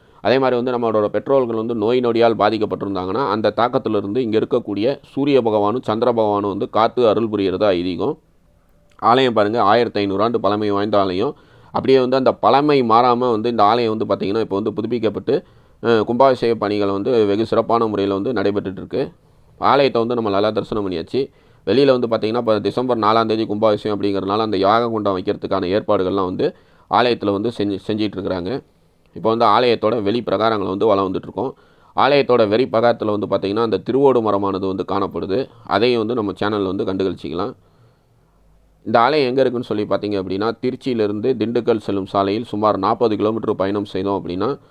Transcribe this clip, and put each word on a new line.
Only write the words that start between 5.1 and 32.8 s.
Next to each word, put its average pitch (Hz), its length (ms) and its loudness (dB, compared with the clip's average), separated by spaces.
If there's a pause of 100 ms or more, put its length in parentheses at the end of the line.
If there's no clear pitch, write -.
சூரிய 135 300 2
பகவானும் 107 400 0
சந்திர 113 320 0
பகவானும் 104 340 0
வந்து 101 220 -4
காத்து 113 380 2
அருள் 107 220 2
புரியறதா 101 400 0
ஐதீகம். 92 480 -2 (840)
ஆலயம் 123 340 4
பாருங்க, 107 280 0
ஆயிரத்தி 104 380 2
ஐந்நூறு 98 240 0
ஆண்டு 117 160 0
பழமை 104 300 0
வாய்ந்த 101 300 0
ஆலயம். 95 360 -2 (360)
அப்படியே 131 280 2
வந்து 127 180 2
அந்த 120 160 0
பழமை 139 500 2
மாறாம 120 340 4
வந்து 120 320 0
இந்த 113 140 2
ஆலயம் 110 340 2
வந்து 104 180 -2
பார்த்தீங்கன்னா, 98 240 -2
இப்போ 98 200 -2
வந்து 110 120 -2
புதுப்பிக்கப்பட்டு, 113 720 -2 (400)
அ, 113 200 4
கும்பாபிஷேக 120 520 2
பணிகள் 104 340 0
வந்து 107 360 2
வெகு 101 200 0
சிறப்பான 113 420 2
முறையில 98 320 0
வந்து 120 140 -4
நடைபெற்றுட்டு 101 440 -2
இருக்கு. 113 340 -6 (460)
ஆலயத்தை 123 420 2
வந்து 117 160 0
நம்ம 113 140 -2
நல்லா 101 200 2
தரிசனம் 104 420 -4
பண்ணியாச்சு. 117 400 -4 (340)
வெளியில 127 340 4
வந்து 120 80 0
பார்த்தீங்கன்னா, 110 300 -2
இப்போ 110 220 0
டிசம்பர் 117 400 -2
நாலாம் 110 260 4
தேதி 110 200 0
கும்பாபிஷேகம் 104 560 0
அப்படிங்கிறதுனால, 98 360 -2
அந்த 110 200 -2
யாக 110 320 4
குண்டம் 104 280 -2
வைக்கிறதுக்கான 95 480 -4
ஏற்பாடுகள்லாம் 98 600 0
வந்து 98 300 -4 (360)
ஆலயத்துல 107 400 2
வந்து 104 260 -2
செஞ்சு, 101 300 -2
செஞ்சிட்டு 107 300 -2
இருக்கிறாங்க. 92 460 -6 (500)
இப்போ 110 220 0
வந்து 117 100 2
ஆலயத்தோட 113 560 2
வெளி 107 240 -2
பிரகாரங்களை 104 420 0
வந்து 101 180 -2
வலம் 98 220 2
வந்துட்டு 95 80 -4
இருக்கோம். - 400 -6 (400)
ஆலயத்தோட 123 520 4
வெளி 113 180 2
பிரகாரத்துல 113 540 0